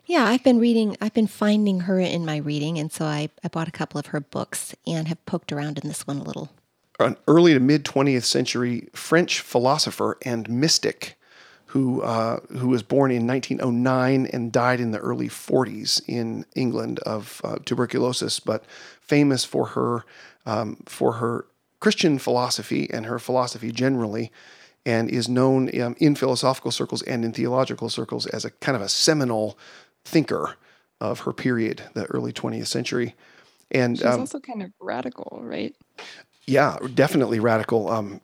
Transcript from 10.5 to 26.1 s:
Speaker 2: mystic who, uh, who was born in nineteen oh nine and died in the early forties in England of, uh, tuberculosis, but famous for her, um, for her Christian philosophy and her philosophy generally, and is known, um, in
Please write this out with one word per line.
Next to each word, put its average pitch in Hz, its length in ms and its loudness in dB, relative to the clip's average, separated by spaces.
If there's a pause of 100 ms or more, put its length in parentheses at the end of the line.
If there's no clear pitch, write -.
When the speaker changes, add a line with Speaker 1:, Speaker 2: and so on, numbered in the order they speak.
Speaker 2:
mystic - 640 0 (520)
who, 127 360 0
uh, 113 380 -2 (180)
who 127 100 0
was 123 140 2
born 135 280 4
in 120 160 0
nineteen 127 360 -2
oh 131 80 0
nine 131 600 2
and 117 200 -4
died 123 280 2
in 117 120 -2
the 107 60 -4
early 123 300 -4
forties 107 800 -2
in 113 380 -6 (100)
England 117 460 -2
of, 110 440 -8
uh, 110 120 -4 (100)
tuberculosis, 123 760 -2
but 110 240 -4 (380)
famous 143 420 4
for 131 240 -2
her, 120 360 -2 (420)
um, 107 400 -4
for 131 280 0
her 117 300 -4 (360)
Christian 165 380 2
philosophy 123 720 0
and 113 140 -6
her 117 140 -6
philosophy 123 520 -2
generally, 117 600 -2 (540)
and 117 240 2
is 117 180 0
known, 131 400 4 (100)
um, 120 200 -2
in 147 160 6